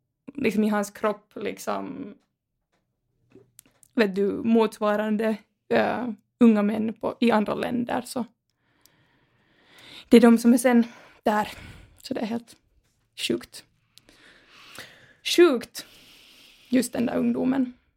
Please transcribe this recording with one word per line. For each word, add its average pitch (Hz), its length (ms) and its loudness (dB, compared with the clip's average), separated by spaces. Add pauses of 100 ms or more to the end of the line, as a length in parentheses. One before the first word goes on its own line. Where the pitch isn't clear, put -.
(340)
liksom 214 300 -2
i 214 40 0
hans 208 220 -2
kropp, - 440 -6
liksom, 202 800 -10 (1800)
vet 202 200 0
du, 202 160 0 (140)
motsvarande, 214 920 0 (320)
äh, 226 400 -2 (320)
unga 220 220 6
män 220 320 -2
på, - 260 -8
i 233 100 2
andra 214 240 0
länder, 240 480 -4
så 233 220 -8 (1800)
det 240 80 8
är 226 40 8
de 233 180 8
som 233 160 4
är 247 40 4
sen 240 280 4 (360)
där. 214 260 -2 (540)
Så - 120 -10
det - 60 -6
är 240 60 -6
helt 233 300 -10 (600)
sjukt. - 480 -8 (1700)
Sjukt. 320 500 2 (840)
Just 247 240 0
den 233 140 -2
där 247 100 -4
ungdomen. 254 560 -2 (240)